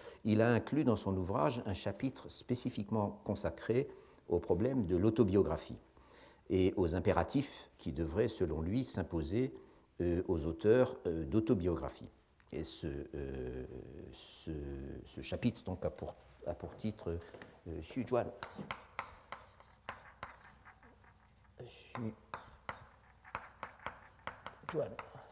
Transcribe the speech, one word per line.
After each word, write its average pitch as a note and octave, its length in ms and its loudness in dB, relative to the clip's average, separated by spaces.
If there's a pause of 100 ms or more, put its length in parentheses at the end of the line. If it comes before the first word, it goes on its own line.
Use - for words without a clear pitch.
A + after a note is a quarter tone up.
(240)
il G#2+ 180 6
a A#2 80 8
inclus B2+ 360 4
dans A#2 100 6
son G2 220 0
ouvrage A#2 480 2
un G2+ 80 -2
chapitre - 560 -4
spécifiquement A2 960 -2
consacré - 640 0 (400)
au F2 100 4
problème A#2 460 2
de F2 100 4
l'autobiographie G2 840 4 (720)
et F#2 280 6
aux F2 180 4
impératifs F#2 840 2
qui - 140 -4
devraient, E2 380 2
selon D#2+ 320 0
lui, A2 240 0
s'imposer, F#2 680 -2 (480)
euh, F2 280 2
aux D#2 180 2
auteurs, A2 480 6 (100)
euh, E2 200 0
d'autobiographie. F2 840 2 (440)
Et D2+ 100 -4
ce, - 240 -6 (260)
euh, B1+ 520 -6 (480)
ce, - 380 -10 (520)
ce - 180 -12
chapitre - 440 0
donc, F#2 200 -4
a - 40 0
pour, - 260 -8 (320)
a - 60 0
pour - 240 -10
titre, F2 420 -4 (480)
euh, E2 140 -6
Xu A#2 260 -4
Zhuan. A#2+ 180 2 (3250)
Xu A#2 520 -8 (2500)
Zhuan. D3 160 0 (440)